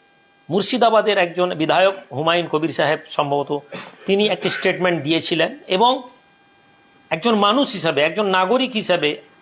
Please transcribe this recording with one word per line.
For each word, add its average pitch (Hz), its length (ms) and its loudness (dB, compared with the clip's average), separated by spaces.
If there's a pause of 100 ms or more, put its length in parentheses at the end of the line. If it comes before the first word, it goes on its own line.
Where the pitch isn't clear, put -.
(500)
মুর্শিদাবাদের 214 680 2
একজন 180 360 0
বিধায়ক 160 400 2 (200)
হুমায়ুন 160 340 0
কবির 156 220 -2
সাহেব 151 300 0 (100)
সম্ভবত, 143 500 -2 (460)
তিনি 202 240 2
একটি 185 200 -2
স্টেটমেন্ট 175 540 -2
দিয়েছিলেন 165 540 -2 (100)
এবং 240 340 2 (1080)
একজন 220 260 0
মানুষ 208 380 2
হিসাবে, 156 280 0
একজন 165 240 0
নাগরিক 196 460 0
হিসাবে 175 500 -2 (200)